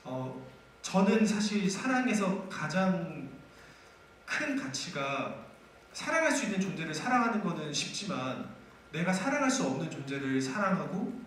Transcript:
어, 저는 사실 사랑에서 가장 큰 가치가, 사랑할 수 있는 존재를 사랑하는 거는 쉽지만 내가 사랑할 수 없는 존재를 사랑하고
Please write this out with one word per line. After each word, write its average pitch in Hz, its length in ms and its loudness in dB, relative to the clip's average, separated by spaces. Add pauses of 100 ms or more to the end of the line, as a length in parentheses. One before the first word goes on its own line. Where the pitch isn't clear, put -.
어, 127 420 -6 (340)
저는 208 460 6
사실 196 440 2
사랑에서 214 800 0
가장 160 800 0 (960)
큰 302 320 -2
가치가, 131 880 -4 (480)
사랑할 320 380 2
수 - 140 2
있는 196 160 0
존재를 160 340 -2
사랑하는 233 480 2
거는 156 300 -4
쉽지만 131 800 -4 (380)
내가 175 200 0
사랑할 277 380 2
수 165 160 2
없는 156 240 -2
존재를 135 500 -2
사랑하고 190 880 0